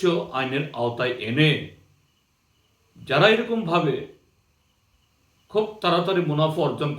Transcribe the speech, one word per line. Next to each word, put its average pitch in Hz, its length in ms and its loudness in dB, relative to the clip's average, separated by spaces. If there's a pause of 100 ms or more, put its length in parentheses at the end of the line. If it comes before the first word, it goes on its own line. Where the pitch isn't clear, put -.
(380)
আইনের 131 260 -2 (180)
আওতায় 120 340 -2 (140)
এনে 151 220 4 (1600)
যারা 151 240 6
এরকমভাবে 185 600 0 (1600)
খুব 214 140 0 (180)
তাড়াতাড়ি 175 460 2
মুনাফা 151 380 0
অর্জন 147 320 -4